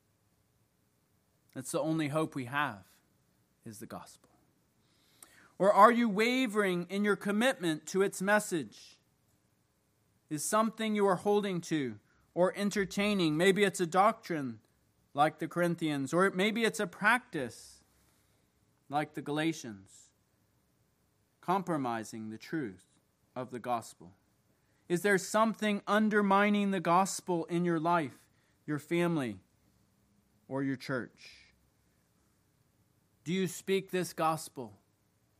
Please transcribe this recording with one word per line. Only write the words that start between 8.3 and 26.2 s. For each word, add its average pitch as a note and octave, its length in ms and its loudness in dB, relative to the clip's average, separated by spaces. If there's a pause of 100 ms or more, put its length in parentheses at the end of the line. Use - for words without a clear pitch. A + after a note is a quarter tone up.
Is D3+ 160 -6
something A3 500 0
you G3+ 120 4
are G3 100 6
holding G3+ 460 0
to B2+ 360 -4 (360)
or F#3 200 2
entertaining? G3 840 0
Maybe F#3+ 280 4
it's F#3+ 160 -2
a F3 60 -2
doctrine D#3+ 760 0 (540)
like D3+ 240 2
the E3 100 -6
Corinthians, D#3+ 640 -2
or F#3 180 4
maybe G#3 340 0
it's A3 160 0
a G3+ 60 -2
practice F#3 960 -2 (1080)
like D3 240 -2
the D3+ 80 -10
Galatians, D3 880 -6 (1300)
compromising B2+ 880 -4
the A2 100 -12
truth A#2+ 480 -8 (500)
of B2+ 140 -10
the B2 100 -10
gospel. A2 520 -8 (760)
Is F3 140 0
there G3+ 160 4
something G#3+ 680 0
undermining G3+ 840 4